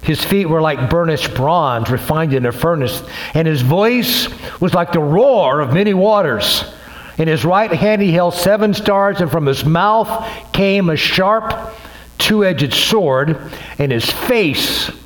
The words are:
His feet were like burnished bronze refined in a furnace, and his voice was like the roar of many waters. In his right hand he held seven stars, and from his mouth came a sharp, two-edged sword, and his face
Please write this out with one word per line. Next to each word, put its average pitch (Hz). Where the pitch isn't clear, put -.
His 156
feet 196
were 160
like 135
burnished 165
bronze 127
refined 151
in 127
a 120
furnace, 160
and 160
his 156
voice 214
was 185
like 170
the 175
roar 156
of 131
many 202
waters. 185
In 160
his 156
right 196
hand 214
he 196
held 175
seven 208
stars, 196
and 170
from 156
his 135
mouth 180
came 196
a 156
sharp, 202
two-edged 185
sword, 151
and 143
his 117
face -